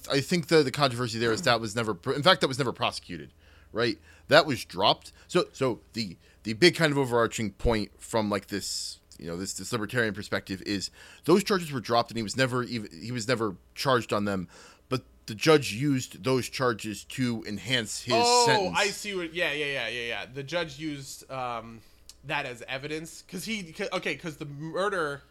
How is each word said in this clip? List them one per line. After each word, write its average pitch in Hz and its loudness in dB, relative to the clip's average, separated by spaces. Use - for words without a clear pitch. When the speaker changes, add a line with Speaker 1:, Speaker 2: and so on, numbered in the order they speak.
Speaker 1:
I 139 2
think 170 0
the, 160 8
the 127 2
controversy 123 0
there 117 4
is 98 0
that 117 4
was 110 -4
never, 110 0
pr-, 131 -4
in 139 -2
fact, 185 6
that 165 2
was 127 -4
never 123 0
prosecuted, 87 -4
right? 113 0
That 147 8
was 127 -4
dropped. 104 0
So, 170 2
so 127 -2
the, 104 -6
the 110 -4
big 160 6
kind 160 2
of 139 0
overarching 117 2
point 110 0
from, 110 -2
like, 101 -2
this, - -6
you - -12
know, 85 -6
this, 95 -6
this 95 -10
libertarian 110 -2
perspective 98 -6
is 98 -4
those 196 6
charges 175 -2
were 131 -4
dropped 117 2
and 120 -6
he 117 -2
was 98 -6
never 127 2
even, 113 -6
he 113 -8
was 117 -6
never 110 0
charged 127 2
on 104 2
them, 98 0
but 127 -2
the 117 -8
judge 127 4
used 127 -2
those 127 2
charges 110 -2
to 123 -2
enhance 107 -2
his - 0
Speaker 2:
Oh, 240 6
Speaker 1:
sentence. 185 2
Speaker 2:
I 202 4
see 202 -6
what, 170 -6
yeah, 170 0
yeah, 147 -2
yeah, 135 -2
yeah, 117 -6
yeah. 101 -6
The 139 -8
judge 151 -6
used, 143 -10
um, 117 -8
that 143 -4
as 120 -12
evidence 147 -8
'cause 175 -10
he, 196 -6
'cause, 196 -6
okay, 175 -4
'cause 147 -10
the 151 -10
murder 156 -2